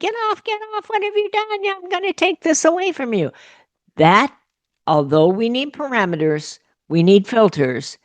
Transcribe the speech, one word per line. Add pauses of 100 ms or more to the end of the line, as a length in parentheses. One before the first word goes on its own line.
Get (160)
off,
get (160)
off,
what
have
you
done?
Yeah,
I'm
gonna
take
this
away
from
you. (680)
That, (520)
although
we
need
parameters, (300)
we
need
filters